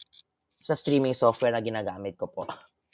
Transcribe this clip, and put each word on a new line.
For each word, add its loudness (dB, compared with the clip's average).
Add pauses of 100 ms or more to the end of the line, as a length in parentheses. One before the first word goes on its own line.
(580)
sa -2
streaming 2
software 4
na -2
ginagamit -6
ko -6
po. -10 (480)